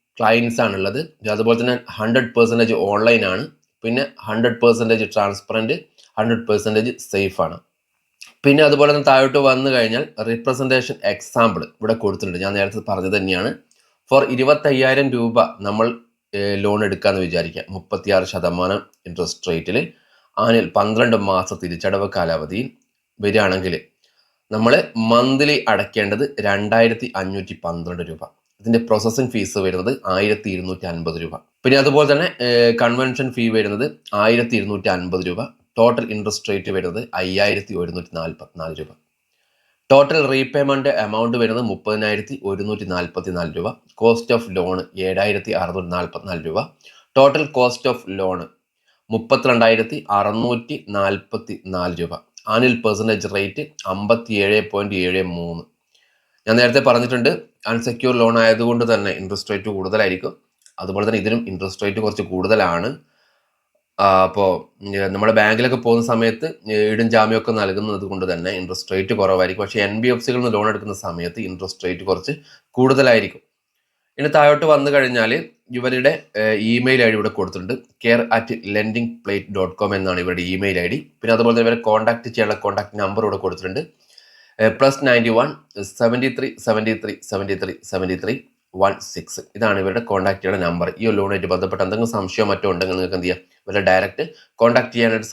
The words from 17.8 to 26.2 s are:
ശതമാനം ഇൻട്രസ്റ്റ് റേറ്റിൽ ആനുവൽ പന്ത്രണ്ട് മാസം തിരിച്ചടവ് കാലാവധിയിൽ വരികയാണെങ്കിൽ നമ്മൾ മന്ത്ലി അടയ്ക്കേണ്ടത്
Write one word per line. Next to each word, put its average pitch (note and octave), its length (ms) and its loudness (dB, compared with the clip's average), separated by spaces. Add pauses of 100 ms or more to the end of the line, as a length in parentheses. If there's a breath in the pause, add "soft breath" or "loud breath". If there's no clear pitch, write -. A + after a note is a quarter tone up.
ശതമാനം F2+ 480 -2 (280)
ഇൻട്രസ്റ്റ് F2 420 -6
റേറ്റിൽ F2 280 -2 (680 soft breath)
ആനുവൽ A2+ 240 2 (100)
പന്ത്രണ്ട് A2 400 2 (120)
മാസം F#2+ 340 -2
തിരിച്ചടവ് G2 520 -4
കാലാവധിയിൽ E2+ 500 -4 (580)
വരികയാണെങ്കിൽ F#2+ 520 0 (800)
നമ്മൾ A2+ 180 4 (380)
മന്ത്ലി C3+ 440 4 (160)
അടയ്ക്കേണ്ടത് G#2 520 -2 (240)